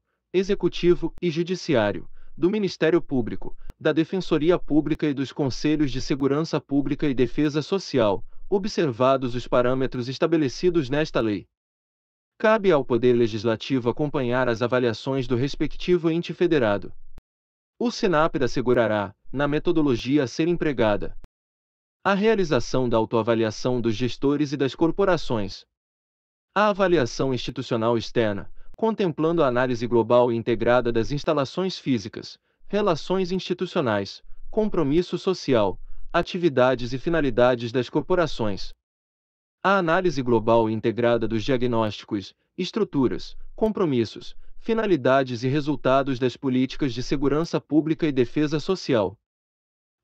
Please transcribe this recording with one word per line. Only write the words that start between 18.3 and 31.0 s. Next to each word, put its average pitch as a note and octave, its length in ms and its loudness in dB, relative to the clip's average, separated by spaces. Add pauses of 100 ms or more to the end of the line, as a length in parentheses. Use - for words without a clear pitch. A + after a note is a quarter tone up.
assegurará, A2+ 720 2 (180)
na C#3+ 160 0
metodologia C#3+ 760 2
a B2 40 -2
ser D#3+ 200 -4
empregada, A2+ 680 0 (920)
a G3 60 4
realização E3 720 2
da A2+ 100 2
autoavaliação A2+ 840 0
dos A2 140 0
gestores C#3 560 -2
e D3 60 -4
das C3 180 -2
corporações. E3 920 0 (880)
A G#3 160 2
avaliação E3 640 2
institucional A#2+ 640 -2
externa, G#2+ 500 -2 (300)
contemplando E3+ 640 0
a C#3 40 4
análise B2 400 0
global A#2+ 440 4
e A2+ 40 0
integrada A#2 560 2
das A2+ 200 0